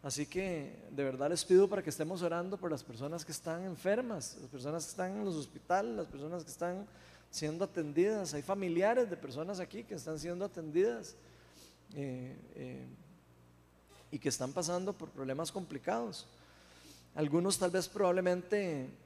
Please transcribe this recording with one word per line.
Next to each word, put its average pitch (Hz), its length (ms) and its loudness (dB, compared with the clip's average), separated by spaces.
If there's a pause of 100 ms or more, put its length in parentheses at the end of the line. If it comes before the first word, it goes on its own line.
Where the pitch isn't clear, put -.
Así 143 240 -4
que 175 640 -4
de 139 140 0
verdad 135 260 2
les 170 140 0
pido 185 240 10
para 196 140 0
que 156 80 -2
estemos 165 320 -2
orando 175 360 0
por 175 120 -2
las 139 120 -2
personas 143 420 -6
que 160 80 -10
están 165 320 -4
enfermas, 196 760 -2
las 127 100 -14
personas 147 340 -4
que - 60 -10
están 185 260 -4
en 214 80 -2
los 185 120 0
hospitales, 190 580 0
las 180 120 -4
personas 156 380 -8
que - 60 -16
están 180 360 -4 (440)
siendo 160 340 -2
atendidas. 175 720 2
Hay 147 80 -4
familiares 196 680 4
de 170 80 -4
personas 160 440 -6
aquí 202 240 -8
que 214 100 -8
están 156 240 -6
siendo 175 260 -4
atendidas, 190 680 2 (800)
eh, 131 420 -6 (200)
eh, 127 300 -10 (1200)
y 139 80 -6
que 143 100 -2
están 131 240 -2
pasando 180 400 -2
por 160 180 -10
problemas 135 400 -4
complicados. 190 760 -4 (880)
Algunos 170 440 2
tal 180 120 4
vez 180 180 2
probablemente 180 1000 2 (160)